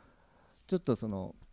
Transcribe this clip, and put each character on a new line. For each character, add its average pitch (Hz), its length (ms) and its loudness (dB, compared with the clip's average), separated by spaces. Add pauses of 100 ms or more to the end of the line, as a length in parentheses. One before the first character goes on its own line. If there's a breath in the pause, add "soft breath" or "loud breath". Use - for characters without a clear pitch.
(680 soft breath)
ち - 80 0
ょ - 20 6
っ 175 40 -2
と 127 140 2
そ 110 140 -2
の、 98 260 -4 (180)